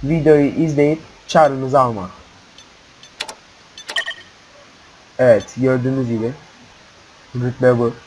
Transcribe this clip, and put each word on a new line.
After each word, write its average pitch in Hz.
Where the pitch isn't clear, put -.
videoyu 147
izleyip 151
çarınızı 135
almak. 107
Evet, 117
gördüğünüz 131
gibi 117
rütbe 123
bu. 117